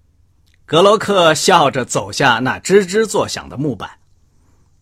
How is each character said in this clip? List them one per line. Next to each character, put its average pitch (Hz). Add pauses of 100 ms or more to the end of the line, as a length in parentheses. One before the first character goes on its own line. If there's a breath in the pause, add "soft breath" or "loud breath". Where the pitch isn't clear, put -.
(640)
格 156
罗 202
克 180
笑 156
着 123
走 104
下 123
那 117
吱 196
吱 202
作 185
响 73
的 85
木 135
板。 92 (920)